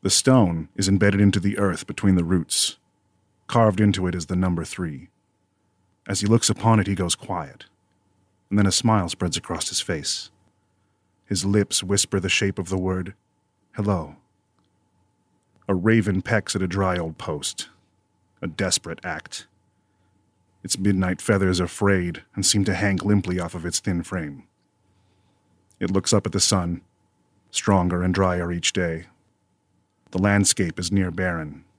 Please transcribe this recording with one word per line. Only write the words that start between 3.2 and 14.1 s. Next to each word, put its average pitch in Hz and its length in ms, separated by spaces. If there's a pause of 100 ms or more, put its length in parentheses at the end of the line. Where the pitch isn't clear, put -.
Carved 107 340
into 98 260
it 87 80
is 85 120
the 92 80
number 90 280
three. 80 460 (960)
As 104 140
he 104 60
looks 110 220
upon 113 300
it, 95 80
he 101 80
goes 87 200
quiet, 76 500 (840)
and 101 80
then 104 80
a 95 60
smile 107 380
spreads 87 280
across - 320
his - 120
face. - 480 (960)
His 92 200
lips 101 380
whisper 98 360
the 90 80
shape 98 300
of 87 120
the 95 80
word, 92 360 (600)
"Hello." 92 420 (1500)